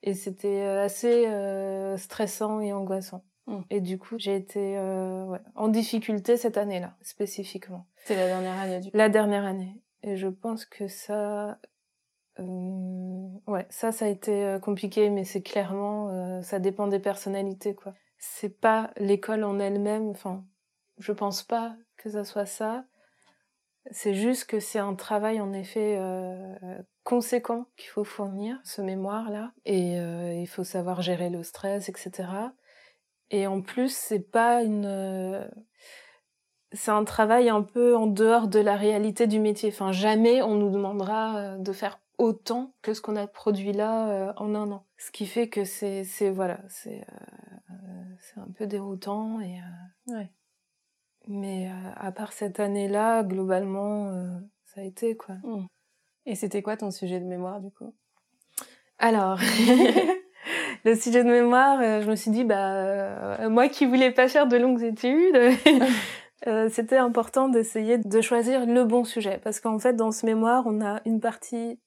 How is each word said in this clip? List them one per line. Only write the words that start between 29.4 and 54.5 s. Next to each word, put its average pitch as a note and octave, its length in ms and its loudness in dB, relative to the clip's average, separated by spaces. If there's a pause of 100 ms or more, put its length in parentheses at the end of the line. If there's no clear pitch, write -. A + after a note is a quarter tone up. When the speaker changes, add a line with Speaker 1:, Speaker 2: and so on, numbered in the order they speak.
Speaker 1:
Et, F3+ 360 0
euh, E3+ 340 -6
il F3 120 -6
faut F#3 180 -8
savoir F3+ 380 -4
gérer F3 280 -2
le F3 120 -6
stress, G3 460 -6
et G3 80 -10
cetera. F#3+ 560 -8 (760)
Et G3 160 0
en G3 160 -2
plus, B3+ 320 -2
c'est - 260 -4 (100)
pas A#3+ 320 4
une, G#3+ 240 0
euh, F#3+ 600 -6 (1300)
c'est - 180 -4
un G#3+ 140 4
travail A3+ 440 6
un G#3+ 140 2
peu A#3+ 340 4
en A3 100 4
dehors A3 420 4
de F#3 120 4
la G#3 160 4
réalité G#3+ 500 2
du G#3+ 140 2
métier. G#3 300 0
Enfin, G3 220 -4
jamais A3 500 6
on G#3+ 140 2
nous G#3 140 2
demandera, G3+ 680 -2
euh, G3 180 -8
de F#3+ 160 -6
faire G3+ 280 -6 (180)
autant A#3 640 0
que G#3+ 100 -2
ce G#3+ 80 -4
qu'on G#3+ 160 -4
a G3+ 100 -4
produit G3+ 460 -2
là, A3 380 0
euh, G3 260 -4
en G#3 180 -4
un G#3 180 -4
an. G3 120 -12 (140)
Ce - 120 -16
qui - 160 -8
fait A3+ 220 -2
que G#3 160 -4
c'est, G3 400 -6
c'est, G3 260 -2
voilà, F#3 280 -2 (100)
c'est, - 320 -14
euh, - 720 -20
euh, F#3 300 -16 (180)
c'est - 200 -20
un F#3+ 160 -14
peu G#3+ 100 -6
déroutant G3+ 760 -6
et, F3+ 180 -10
euh, F3+ 580 -16
Speaker 2:
Ouais. G3 140 -10 (1000)
Speaker 1:
mais, G3 400 -6
euh, F#3 280 -12
à F#3+ 160 -8
part G#3 200 -10
cette G3+ 280 -6
année-là, G#3 600 2
globalement, G3 840 -2
euh, F#3 180 -6 (400)